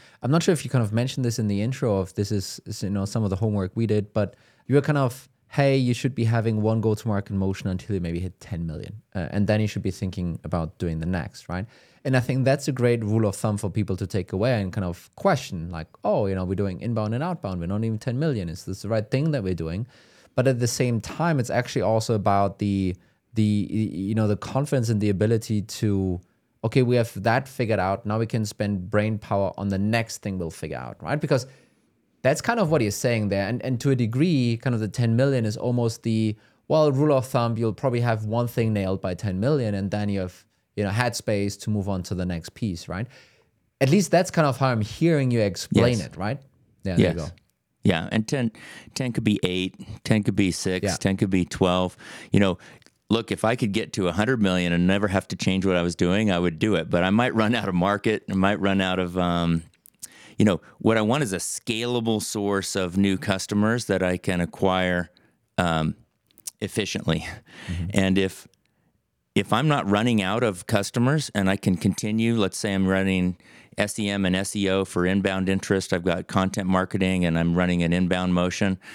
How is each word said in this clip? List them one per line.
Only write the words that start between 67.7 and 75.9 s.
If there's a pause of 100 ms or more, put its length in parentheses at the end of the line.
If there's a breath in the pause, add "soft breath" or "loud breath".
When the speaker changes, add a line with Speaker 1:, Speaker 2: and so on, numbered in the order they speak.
Speaker 2:
And
if, (880)
if
I'm
not
running
out
of
customers
and
I
can
continue,
let's
say
I'm
running (400 loud breath)
S
E
M
and
S
E
O
for
inbound
interest,